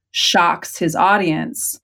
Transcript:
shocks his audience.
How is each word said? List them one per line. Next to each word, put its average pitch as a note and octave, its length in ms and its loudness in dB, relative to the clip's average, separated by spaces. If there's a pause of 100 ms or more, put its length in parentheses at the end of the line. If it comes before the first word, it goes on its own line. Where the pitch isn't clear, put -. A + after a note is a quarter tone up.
(100)
shocks - 640 0
his E3 200 -2
audience. E3+ 880 0